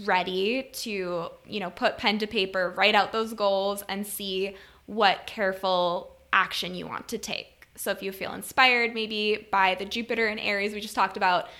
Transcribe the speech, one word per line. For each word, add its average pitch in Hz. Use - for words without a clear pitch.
ready 190
to, 180
you 208
know, 185
put -
pen 214
to 214
paper, 190
write 202
out 202
those 220
goals, 202
and 196
see 196
what 202
careful 185
action 180
you 175
want -
to 233
take. -
So -
if 196
you 190
feel -
inspired 240
maybe 214
by 190
the 190
Jupiter 226
in 214
Aries 208
we 208
just 214
talked 196
about, 180